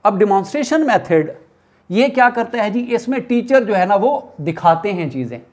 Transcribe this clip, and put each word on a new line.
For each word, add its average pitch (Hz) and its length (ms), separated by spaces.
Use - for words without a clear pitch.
अब 202 120
डेमोन्स्ट्रेशन 294 640
मेथड 175 500
ये 240 180
क्या 254 200
करता 233 320
है 208 100
जी, 233 80
इसमें 240 420
टीचर 240 420
जो 208 100
है 180 120
ना 202 100
वो 240 460
दिखाते 165 500
हैं 175 180
चीज़ें 123 320